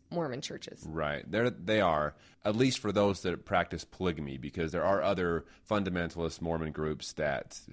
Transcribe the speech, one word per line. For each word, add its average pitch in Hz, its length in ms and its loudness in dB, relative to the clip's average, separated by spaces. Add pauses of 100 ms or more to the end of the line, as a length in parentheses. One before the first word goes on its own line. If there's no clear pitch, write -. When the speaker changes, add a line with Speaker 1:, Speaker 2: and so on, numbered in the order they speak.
(100)
Speaker 1:
Mormon 147 300 -2
churches. - 480 -12
Speaker 2:
Right. 76 420 -2
They're, 117 200 2
they 101 300 2
are, 76 360 4 (280)
at 104 120 2
least 127 240 4
for 104 100 -2
those 98 320 4
that 87 220 -2
practice 87 400 0
polygamy, 76 540 -4
because 76 340 -4
there 82 120 0
are 98 200 4
other 87 400 2 (260)
fundamentalist 87 680 -2
Mormon 80 320 -2
groups 78 400 -4
that - 480 -4 (120)